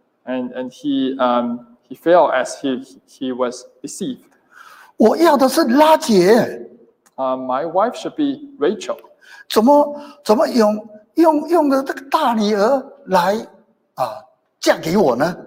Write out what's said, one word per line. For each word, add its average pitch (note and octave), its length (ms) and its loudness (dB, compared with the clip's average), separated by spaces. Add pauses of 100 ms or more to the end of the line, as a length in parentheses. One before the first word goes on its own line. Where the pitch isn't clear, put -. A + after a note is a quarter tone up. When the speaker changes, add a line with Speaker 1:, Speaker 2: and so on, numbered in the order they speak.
(260)
Speaker 1:
And, B2+ 280 -8
and B2+ 180 -10
he, C3+ 460 -4
um, A#2+ 500 -2 (200)
he B2+ 80 -16
felt E3 380 4
as B2+ 280 -4
he, C3 240 -4 (220)
he C3 260 -8
was A#2+ 320 -6 (160)
deceived. C#3+ 380 -10 (800)
Speaker 2:
我 A#3 180 4
要 D#4 220 4
的 C4 100 4
是 C#4+ 160 0
拉 D4+ 340 4
结。 G#3 720 2 (480)
Speaker 1:
Uh, C3 200 -4
my C3 280 -4
wife F#3+ 300 -2
should - 200 -10
be C#3 260 -4 (180)
Rachel. D#3 380 -2 (520)
Speaker 2:
怎 G#3+ 140 2
么， D4 360 4 (240)
怎 G#3+ 120 2
么 C4+ 120 0
用， G#3+ 400 0 (280)
用， D#4 320 2
用 D#4 220 2
了 C4+ 120 0
这 C#4 120 -6
个 - 160 -16
大 D4 240 0
女 G#3+ 220 -2
儿 B3 280 0 (220)
来， F#3 300 0 (600)
啊， B2 240 -6 (400)
嫁 C#4+ 180 0
给 D#3+ 200 -2
我 C#3+ 180 2
呢？ E3 200 -2 (120)